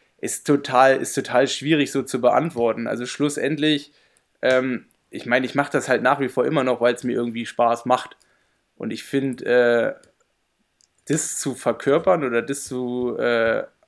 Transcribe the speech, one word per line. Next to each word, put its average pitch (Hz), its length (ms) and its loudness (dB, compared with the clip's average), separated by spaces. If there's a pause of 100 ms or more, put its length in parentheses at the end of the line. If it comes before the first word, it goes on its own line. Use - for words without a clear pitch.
(180)
ist - 280 -8
total, 135 500 4
ist - 180 -6
total 127 340 0
schwierig 147 440 0
so 139 100 0
zu 123 180 -4
beantworten. 117 640 2
Also 117 200 -4
schlussendlich, 143 880 -2 (500)
ähm, 127 440 0 (240)
ich - 160 -14
meine, 127 180 2
ich 120 100 -6
mach 143 160 0
das - 180 -2
halt 127 140 2
nach 139 180 2
wie 135 80 0
vor 127 180 0
immer 139 180 0
noch, 123 160 0
weil's 120 240 2
mir 123 100 -2
irgendwie 117 320 -4
Spaß 117 380 0
macht. 123 320 -2 (600)
Und 110 160 -8
ich 113 120 -10
find, 135 380 -4
äh, 120 520 2 (1160)
das - 300 -2
zu 131 160 -4
verkörpern 151 720 0
oder 117 180 0
das 139 220 -8
zu, 123 540 -4
äh, 113 460 0 (220)